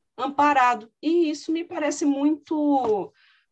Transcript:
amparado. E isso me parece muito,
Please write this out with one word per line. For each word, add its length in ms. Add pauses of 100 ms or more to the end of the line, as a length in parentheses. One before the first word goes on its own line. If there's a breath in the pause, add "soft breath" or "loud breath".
(160)
amparado. 760 (120)
E 260
isso 240
me 100
parece 440
muito, 1040 (400 soft breath)